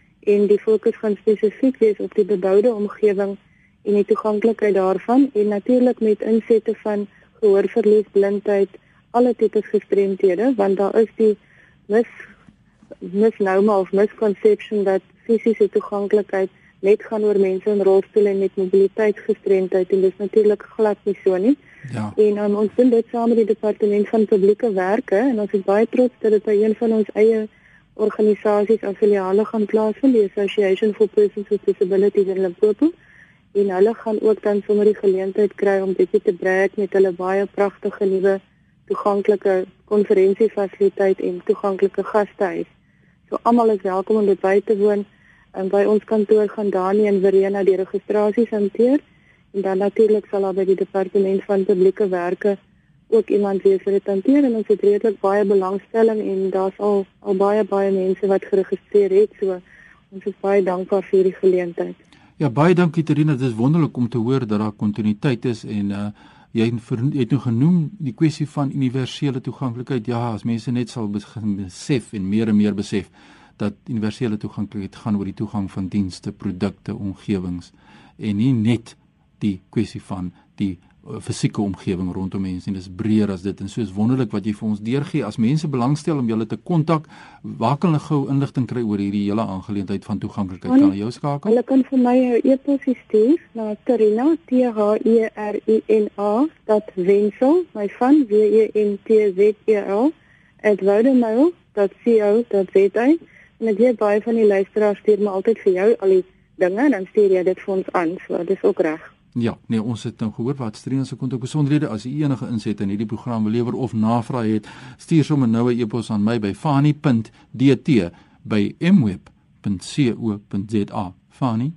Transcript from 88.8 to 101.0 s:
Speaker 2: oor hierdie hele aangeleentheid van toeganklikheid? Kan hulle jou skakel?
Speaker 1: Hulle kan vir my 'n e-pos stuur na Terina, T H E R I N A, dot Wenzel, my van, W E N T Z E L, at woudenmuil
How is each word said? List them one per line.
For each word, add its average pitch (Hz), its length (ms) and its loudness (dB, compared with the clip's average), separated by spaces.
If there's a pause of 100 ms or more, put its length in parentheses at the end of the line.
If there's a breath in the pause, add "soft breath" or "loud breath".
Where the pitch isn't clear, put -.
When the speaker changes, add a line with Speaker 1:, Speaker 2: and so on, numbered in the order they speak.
Speaker 2:
oor 104 160 -2
hierdie 101 320 -2
hele 107 120 -2
aangeleentheid 98 640 -8
van 101 140 -6
toeganklikheid? 101 540 -6
Kan 269 80 4
hulle 98 160 2
jou 113 140 -6
skakel? 147 400 -6
Speaker 1:
Hulle 240 120 2
kan 269 200 0
vir 262 160 -2
my 247 180 2
'n 247 260 2
e-pos 269 380 0
stuur 247 560 0 (160)
na 214 220 -8 (100)
Terina, 233 500 2 (100)
T 254 180 2
H 214 420 0
E 220 300 4
R 208 200 -8 (120)
I 220 200 2
N 214 300 2
A, 208 300 0 (180)
dot 214 200 0 (100)
Wenzel, 208 800 2
my 202 160 -6
van, 277 380 2
W 202 60 -4
E 214 400 4
N 208 300 0
T 214 320 2
Z 208 180 4 (140)
E 214 80 4
L, 208 380 0 (500 soft breath)
at 208 180 2
woudenmuil 233 720 4 (220)